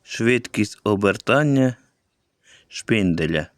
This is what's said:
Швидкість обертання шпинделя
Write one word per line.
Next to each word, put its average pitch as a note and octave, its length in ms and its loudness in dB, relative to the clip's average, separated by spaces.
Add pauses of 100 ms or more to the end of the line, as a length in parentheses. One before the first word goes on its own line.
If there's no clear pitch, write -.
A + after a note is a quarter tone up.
Швидкість A#2 760 -2
обертання B2 920 2 (920)
шпинделя E2 800 -2 (100)